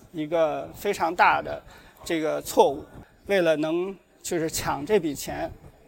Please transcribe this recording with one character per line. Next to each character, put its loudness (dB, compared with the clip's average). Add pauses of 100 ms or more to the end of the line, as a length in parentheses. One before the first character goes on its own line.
(140)
一 -4
个 0
非 -4
常 -2
大 4
的 -8 (420)
这 -2
个 -2
错 4
误， -6 (400)
为 2
了 4
能 -2 (280)
就 -4
是 -2
抢 -4
这 2
笔 -2
钱， -8 (360)